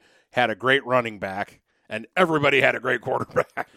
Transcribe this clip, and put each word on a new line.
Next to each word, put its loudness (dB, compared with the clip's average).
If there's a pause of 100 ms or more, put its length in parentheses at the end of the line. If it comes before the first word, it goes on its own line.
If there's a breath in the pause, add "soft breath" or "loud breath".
(320 soft breath)
had 2
a -4
great 0
running 0
back, -8 (300)
and -8 (100)
everybody 2
had 2
a -8
great -4
quarterback. -4